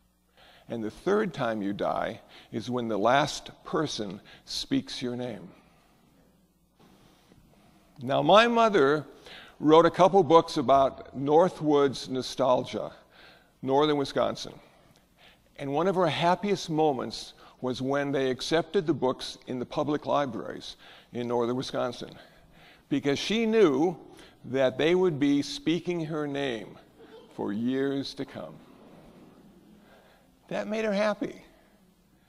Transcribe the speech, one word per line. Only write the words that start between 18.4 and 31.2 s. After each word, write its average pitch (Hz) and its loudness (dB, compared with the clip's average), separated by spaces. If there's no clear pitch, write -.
the 170 2
books - -4
in 127 -6
the 117 -6
public 147 -4
libraries 127 -4
in 120 -6
northern 120 0
Wisconsin, 127 -6
because 139 0
she 226 -2
knew 175 4
that 127 0
they 160 2
would 180 0
be 143 2
speaking 165 -4
her 151 -6
name 139 -6
for 107 -4
years 131 -2
to 135 -10
come. 80 -14
That 202 -6
made 220 -4
her 208 0
happy. 208 -4